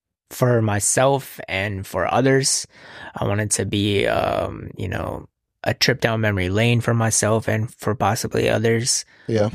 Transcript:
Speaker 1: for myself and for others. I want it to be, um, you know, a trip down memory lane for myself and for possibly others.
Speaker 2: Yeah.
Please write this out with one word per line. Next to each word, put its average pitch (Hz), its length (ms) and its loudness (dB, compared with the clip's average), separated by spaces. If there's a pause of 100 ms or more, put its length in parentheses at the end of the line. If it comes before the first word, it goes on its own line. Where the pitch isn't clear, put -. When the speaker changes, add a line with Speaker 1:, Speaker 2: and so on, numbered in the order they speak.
(300)
Speaker 1:
for 123 300 2
myself 127 880 0
and 95 380 -4
for - 260 -2
others. 135 540 2 (480)
I - 120 -4
want 101 140 0
it 104 120 -2
to 101 120 0
be, 101 420 0
um, - 720 -2
you 95 120 -6
know, - 400 -6 (360)
a 113 100 0
trip - 260 0
down 113 200 0
memory 98 280 0
lane 117 320 2
for 120 140 0
myself 113 540 0
and 110 260 0
for 107 200 -4
possibly 113 540 0
others. 113 560 0 (220)
Speaker 2:
Yeah. 107 280 2